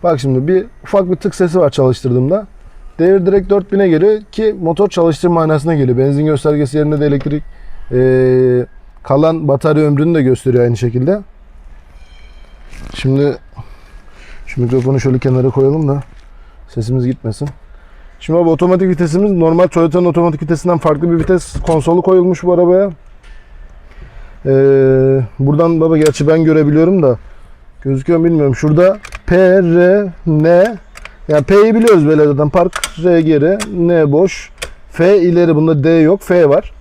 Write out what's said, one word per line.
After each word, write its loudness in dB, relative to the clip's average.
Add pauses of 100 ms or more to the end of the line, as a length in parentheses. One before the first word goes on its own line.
Bak 0
şimdi -2
bir 0 (180)
ufak -2
bir -2
tık -6
sesi -2
var 2
çalıştırdığımda. -2 (520)
Devir 2
direkt 0
dört 0
bine 2
geliyor 2 (120)
ki -2
motor -2
çalıştır 0
manasına 0
geliyor. 0
Benzin 0
göstergesi -2
yerine -2
de 0
elektrik, -4 (500)
e, 2 (360)
kalan 0
batarya 0
ömrünü 0
de 0
gösteriyor 0
aynı -2
şekilde. -2 (1700)
Şimdi -2 (1080)
şu -6
mikrofonu 0
şöyle -2
kenara 0
koyalım 0
da -4 (680)
sesimiz -4
gitmesin. -6 (720)
Şimdi -2
baba 2
otomatik 0
vitesimiz 0
normal 2
Toyota'nın 0
otomatik 0
vitesinden -2
farklı -2
bir 0
vites -2 (100)
konsolu 0
koyulmuş 0
bu 2
arabaya. 2 (1600)
Ee, 2 (180)
buradan 0
baba 2
gerçi 0
ben 2
görebiliyorum 2
da 0 (640)
gözüküyor -2
mu 0
bilmiyorum. 0
Şurada 2 (280)
P, 0 (260)
R, 2 (140)
N. 2 (520)
Yani 0
P'yi 4
biliyoruz 4
böyle 2
zaten. 0
Park, -2 (220)
R 2
geri, 0 (300)
N 2
boş, -2 (400)
F 2
ileri. 2
Bunda 0
D 2
yok, 2
F 2
var. 0